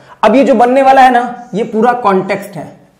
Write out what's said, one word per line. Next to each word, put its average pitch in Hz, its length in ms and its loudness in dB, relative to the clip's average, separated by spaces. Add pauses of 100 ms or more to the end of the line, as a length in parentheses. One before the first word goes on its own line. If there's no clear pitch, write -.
(240)
अब 214 120 2
ये 269 80 4
जो 269 100 2
बनने 247 280 2
वाला 269 200 4
है 254 100 6
ना 240 420 -4
ये 202 100 -4
पूरा 226 300 -2
कॉन्टेक्स्ट 196 640 -4
है 135 180 -16 (260)